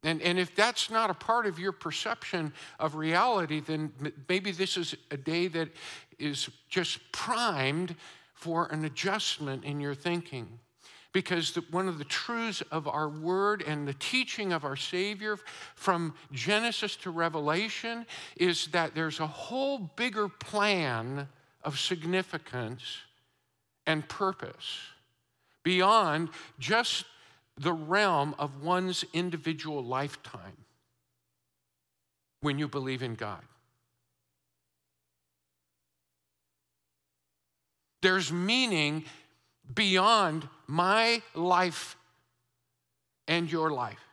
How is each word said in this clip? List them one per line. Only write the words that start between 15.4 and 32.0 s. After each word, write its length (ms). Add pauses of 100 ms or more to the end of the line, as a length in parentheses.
from 400 (180)
Genesis 640
to 140
Revelation 960 (300)
is 320
that 260
there's 260
a 60
whole 720
bigger 320
plan 1000 (360)
of 160
significance 1160 (880)
and 200
purpose 720 (840)
beyond 640 (320)
just 460 (520)
the 140
realm 680
of 240
one's 420 (100)
individual 680
lifetime 760 (1800)